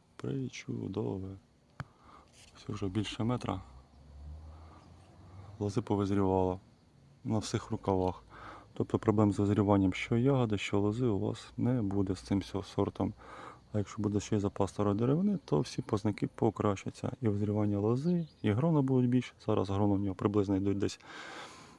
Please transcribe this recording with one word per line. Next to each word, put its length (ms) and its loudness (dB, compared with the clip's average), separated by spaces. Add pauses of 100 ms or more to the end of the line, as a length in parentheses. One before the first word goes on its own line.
(160)
причудове. 1200 -6 (1200)
Все 140 -10
вже 140 -4
більше 360 -4
метра. 380 -2 (2000)
Лози 220 0
повизрівало 800 2 (640)
на 140 0
всіх 340 -4
рукавах. 520 0 (500)
Тобто 260 -2
проблем 320 4
з 80 -4
визріванням 540 4
що 240 -2
ягоди, 400 2
що 220 0
лози 260 0
у 140 2
вас 380 -6
не 240 2
буде 340 0
з 60 -12
цим 200 0
сьо-, 220 -6
сортом. 500 -2 (600)
А 40 0
якщо 240 -4
буде 180 2
ще 160 -2
й 40 4
запас 300 0
старої 280 0
деревини, 480 2
то 140 2
всі 220 -4
показники 460 -2
покращаться. 840 0 (100)
І 60 2
визрівання 520 0
лози, 480 0 (140)
і 100 2
грона 300 4
будуть 280 4
більше. 240 2 (120)
Зараз 240 2
грона 260 4
в 40 2
нього 160 -2
приблизно 400 2
йдуть 220 2
десь 220 -2 (800)